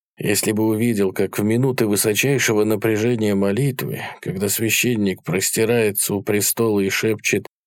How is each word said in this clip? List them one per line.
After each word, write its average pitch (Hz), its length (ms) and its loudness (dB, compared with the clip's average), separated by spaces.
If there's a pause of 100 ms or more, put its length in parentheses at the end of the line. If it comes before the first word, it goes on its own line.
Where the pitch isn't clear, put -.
(200)
если 107 320 0
бы 110 160 0
увидел, 107 440 0
как 95 280 -2
в 104 40 0
минуты 120 440 2
высочайшего 107 760 2
напряжения 107 680 0
молитвы, 101 680 0 (200)
когда 95 260 -4
священник 107 760 0
простирается 107 880 0
у 101 80 -2
престола 104 600 0
и 98 80 2
шепчет: 104 580 -2 (200)